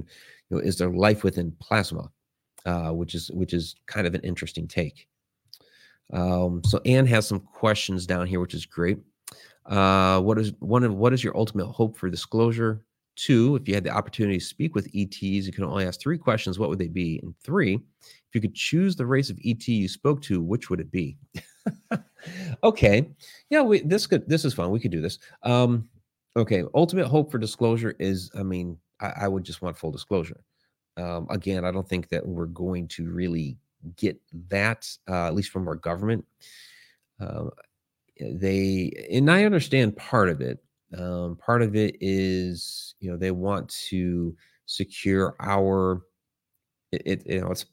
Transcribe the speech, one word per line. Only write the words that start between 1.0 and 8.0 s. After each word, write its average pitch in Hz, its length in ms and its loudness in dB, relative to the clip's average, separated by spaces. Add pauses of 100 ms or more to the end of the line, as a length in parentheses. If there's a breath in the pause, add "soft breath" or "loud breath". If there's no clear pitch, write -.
within 87 380 0
plasma?" 95 500 -2 (540)
Uh, 85 280 -2
which 85 220 -4
is, 82 180 -8
which 87 200 -4
is 85 240 -4 (100)
kind 104 200 -2
of 85 80 -2
an - 80 -4
interesting 82 440 -6
take. - 400 -6 (1040 loud breath)
Um, 90 540 0
so - 220 2
Anne 131 200 6
has 113 220 4
some 98 120 -2
questions 98 640 0